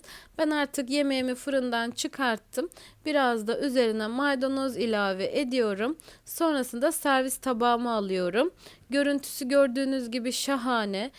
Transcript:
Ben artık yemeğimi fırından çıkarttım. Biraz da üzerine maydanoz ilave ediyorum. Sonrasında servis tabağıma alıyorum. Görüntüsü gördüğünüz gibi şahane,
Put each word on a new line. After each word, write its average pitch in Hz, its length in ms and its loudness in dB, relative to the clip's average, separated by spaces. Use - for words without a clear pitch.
Ben 311 120 2
artık 285 400 -2
yemeğimi 262 460 0
fırından 247 560 -2
çıkarttım. 254 760 -4
Biraz 247 420 2
da 233 120 -2
üzerine 233 480 2
maydanoz 269 680 0
ilave 202 640 0
ediyorum. 240 580 0
Sonrasında 285 640 0
servis 269 460 2
tabağıma 240 540 0
alıyorum. 196 600 0
Görüntüsü 285 580 0
gördüğünüz 269 640 2
gibi 247 200 -2
şahane, 233 880 -2